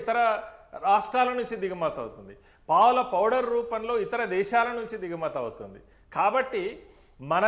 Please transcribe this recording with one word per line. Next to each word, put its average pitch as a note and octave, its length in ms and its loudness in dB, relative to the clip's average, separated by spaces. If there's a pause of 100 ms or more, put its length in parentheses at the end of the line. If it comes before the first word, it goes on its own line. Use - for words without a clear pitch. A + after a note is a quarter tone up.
ఇతర A3+ 180 0 (680)
రాష్ట్రాల G#3 420 4 (100)
నుంచి A3+ 240 -6
దిగుమతి F3 400 -2
అవుతుంది, G2+ 320 -14 (340)
పాల A3+ 300 6 (140)
పౌడర్ A#3 420 2
రూపంలో A#3 400 -2 (100)
ఇతర A#3 160 -4 (140)
దేశాల A#3 340 2 (100)
నుంచి A3+ 260 -8
దిగుమతి D#3+ 380 -6
అవుతుంది. G2+ 380 -10 (360)
కాబట్టి G#3+ 460 0 (680)
మన F3+ 160 4